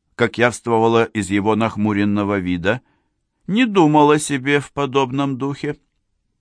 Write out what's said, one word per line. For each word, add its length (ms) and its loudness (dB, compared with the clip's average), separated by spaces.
как 220 -2
явствовало 640 2
из 260 -4
его 260 0
нахмуренного 840 -2
вида, 420 -2
не 180 0
думал 460 4
о 80 2
себе 400 -2
в 120 -10
подобном 680 -2
духе. 400 -8